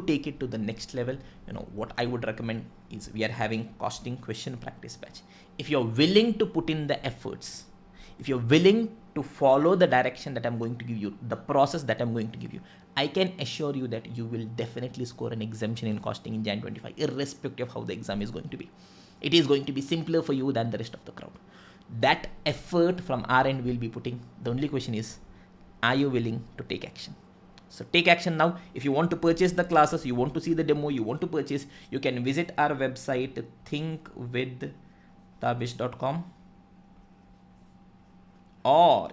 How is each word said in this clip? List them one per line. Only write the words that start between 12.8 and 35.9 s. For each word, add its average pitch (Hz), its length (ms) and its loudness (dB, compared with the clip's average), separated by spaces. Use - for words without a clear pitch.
I 139 120 2
can 185 300 0
assure 143 380 -4
you 127 140 -4
that 117 260 -8
you 117 100 -6
will 117 200 -6
definitely 120 480 -6
score 120 300 -6
an 113 80 -4
exemption 110 480 -4
in 104 100 -2
costing 110 360 -6
in 110 100 -4
Jan 107 160 -2
twenty-five, - 340 -10
irrespective 139 720 -4
of 120 60 -12
how 117 100 -6
the 117 100 -6
exam 101 280 -4
is 104 100 -4
going - 160 -8
to - 100 -10
be. - 140 -16
It 147 140 0
is 165 120 8
going 139 200 4
to 143 80 -4
be 135 80 -4
simpler 165 400 0
for 160 100 0
you 135 220 0
than 117 180 0
the 110 60 -4
rest 117 160 -8
of - 100 -16
the - 80 -18
crowd. - 200 -16
That 143 260 4
effort 175 560 2
from 127 260 -4
our 131 200 6
end 135 180 -2
we'll 123 120 -2
be 117 120 -4
putting. 120 300 -8
The 120 80 -2
only 135 160 0
question 131 260 -4
is, 110 240 -6
are 120 140 4
you 139 160 4
willing 117 320 0
to 127 60 -10
take 92 220 -6
action? - 300 -14
So - 240 -16
take 170 160 4
action 170 300 4
now. 170 200 4
If 131 100 -6
you 143 60 2
want 160 180 4
to 170 80 -2
purchase 170 360 4
the 175 100 2
classes, 165 420 4
you 123 80 -2
want 123 220 0
to - 60 -2
see 170 120 0
the 160 100 2
demo, 147 260 2
you 135 120 0
want 117 200 -2
to 185 60 0
purchase, 143 380 -2
you 127 100 -4
can 123 240 0
visit 139 360 0
our 147 160 2
website, 131 680 -2
think 156 500 -6
with 127 560 -6
tabish 120 360 -2
dot 120 200 -4